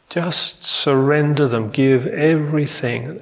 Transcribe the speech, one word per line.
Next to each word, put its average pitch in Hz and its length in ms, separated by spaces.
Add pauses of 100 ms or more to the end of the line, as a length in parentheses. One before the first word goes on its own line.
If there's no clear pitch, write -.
just - 560
surrender 147 840
them. 113 220
Give 135 380
everything, 147 1160